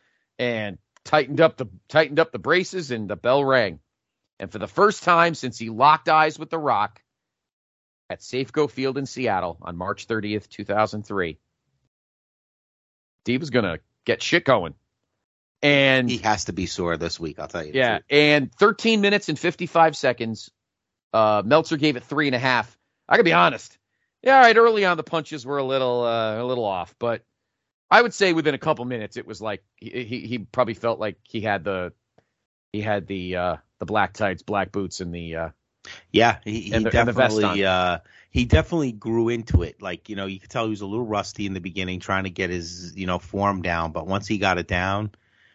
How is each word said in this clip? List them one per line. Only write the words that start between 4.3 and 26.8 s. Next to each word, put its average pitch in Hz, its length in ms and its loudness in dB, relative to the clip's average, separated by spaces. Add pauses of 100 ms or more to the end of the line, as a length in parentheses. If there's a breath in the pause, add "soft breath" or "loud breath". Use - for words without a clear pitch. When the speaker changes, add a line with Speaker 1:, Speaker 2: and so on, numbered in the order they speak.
Speaker 1:
And 95 120 -10
for 107 60 -12
the 101 100 -6
first 202 360 2
time 170 320 4
since 123 220 -10
he 113 120 -10
locked 135 380 4
eyes 156 320 2
with 156 100 -14
The 165 80 -6
Rock 110 440 -2 (1080)
at 92 120 -12
Safeco 135 500 -2
Field 135 260 -4
in 139 80 -4
Seattle 95 560 -2
on 85 140 -12
March 92 300 -6
thirtieth, 107 440 -4
two - 140 -12
thousand 104 420 0
three, 87 320 -4 (1900)
Steve 127 180 -2
was 160 80 -8
gonna 98 300 0 (260)
get - 180 0
shit - 220 0
going. 90 280 2 (880)
And 135 480 4
Speaker 2:
he 120 100 -4
has 104 260 -2
to 101 80 -6
be 87 140 -4
sore 85 280 -4
this 82 240 -6
week, 85 180 -8
I'll 78 120 -12
tell 82 160 -8
you 76 80 -12
the 127 40 -4
Speaker 1:
Yeah, 127 200 2
Speaker 2:
truth. - 120 -12
Speaker 1:
and 147 460 4
thirteen 220 460 2
minutes 202 260 0
and 156 100 -4
fifty-five 160 600 2
seconds, 120 520 -4 (640)
uh, 107 320 4
Meltzer 156 300 4
gave 143 220 0
it 120 80 -12
three 147 220 -2
and 131 80 2
a 120 40 -2
half. 120 380 0 (320)
I 135 60 4
gotta 214 100 4
be 165 80 4
honest. 165 440 2 (460)
Yeah, 269 120 6
all 269 60 10
right, 233 140 10
early 226 300 6
on 180 120 2
the 151 60 -6
punches 151 420 -6
were 139 120 -4
a 139 60 0
little, 131 400 0
uh, 113 380 0
a 123 40 -4
little 123 200 -2
off, 92 340 -6